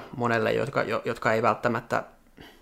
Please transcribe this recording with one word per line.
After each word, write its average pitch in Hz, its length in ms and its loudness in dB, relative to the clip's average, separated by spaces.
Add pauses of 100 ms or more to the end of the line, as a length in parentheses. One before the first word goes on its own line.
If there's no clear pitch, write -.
(180)
monelle, 117 360 2
jotka, 113 300 0
jo-, 107 220 -2
jotka 117 280 0
ei 110 80 2
välttämättä 117 600 2 (580)